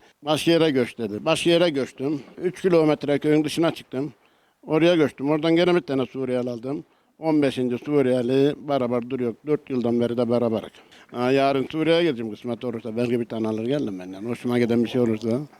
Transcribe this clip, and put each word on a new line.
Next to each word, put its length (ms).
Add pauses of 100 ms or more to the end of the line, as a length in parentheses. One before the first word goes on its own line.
(220)
"Başka 280
yere 200
göç," 280
dedi. 260
Başka 260
yere 180
göçtüm. 520 (220)
Üç 200
kilometre 560
köyün 260
dışına 260
çıktım. 420 (540)
Oraya 300
göçtüm. 340
Oradan 260
gene 180
bir 60
tane 260
Suriyeli 440
aldım. 340 (340)
On 240
beşinci 360
Suriyeli 760 (140)
beraber 420
duruyor. 240 (120)
Dört 240
yıldan 300
beri 160
de 140
beraberik. 420 (400)
Ha, 200
yarın 380
Suriye'ye 320
gideceğim 300
kısmet 320
olursa. 320
Belki 240
bir 40
tane 240
alır 180
geldim 320
ben. 140
Yani 160
hoşuma 300
giden 260
bir 40
şey 120
olursa 280 (320)